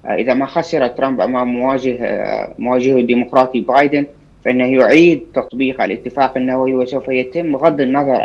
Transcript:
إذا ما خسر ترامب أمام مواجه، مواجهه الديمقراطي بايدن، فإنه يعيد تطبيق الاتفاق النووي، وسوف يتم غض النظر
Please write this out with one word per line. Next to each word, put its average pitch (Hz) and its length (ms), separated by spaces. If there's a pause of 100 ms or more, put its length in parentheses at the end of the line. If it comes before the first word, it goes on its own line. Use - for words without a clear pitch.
إذا 113 240
ما 135 120
خسر 151 420
ترامب 131 340
أمام 123 260
مواجه، 123 520 (600)
مواجهه 127 380
الديمقراطي 123 640
بايدن، 143 440 (400)
فإنه 127 200
يعيد 135 560 (120)
تطبيق 131 480
الاتفاق 120 560
النووي، 131 380
وسوف 127 320
يتم 135 480
غض 147 260
النظر 135 440